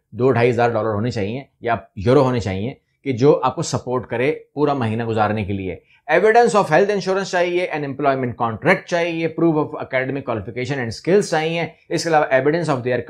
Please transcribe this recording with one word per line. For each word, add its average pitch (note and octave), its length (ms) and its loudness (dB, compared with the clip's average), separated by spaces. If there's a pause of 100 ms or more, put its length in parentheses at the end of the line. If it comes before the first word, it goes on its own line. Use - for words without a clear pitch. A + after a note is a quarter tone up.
(160)
दो B2 160 2
ढाई A#2+ 180 4
हज़ार A#2+ 220 2
डॉलर A2 180 -2
होने G#2+ 220 -2
चाहिए A2 360 -6 (160)
या A2+ 240 -2 (100)
यूरो B2 240 4
होने B2+ 180 0
चाहिए G#2 420 -6 (220)
कि C#3 100 -4
जो C3 200 6
आपको C3 300 0
सपोर्ट B2 420 -4
करे B2 260 -2 (240)
पूरा C#3+ 180 2
महीना A2+ 320 -2
गुजारने G#2+ 400 0
के G2 80 -4
लिए। F#2 280 -6 (300)
Evidence G#3+ 440 4
of G3+ 100 4
health F3+ 240 4
insurance F#3+ 420 -2
चाहिए, F3+ 440 0
an D3 80 -4
employment C3+ 580 -2
contract A#2 420 0
चाहिए, E3 560 -2
proof E3 180 4
of D3+ 220 -4
academic C3 440 -4
qualification A#2 540 -6
and A#2 200 -6
skills F#3+ 320 2
चाहिए, D#3+ 440 -2 (160)
इसके E3 200 -2
अलावा D3+ 200 4
evidence D3 400 2
of C3+ 100 0
their B2 200 -2 (100)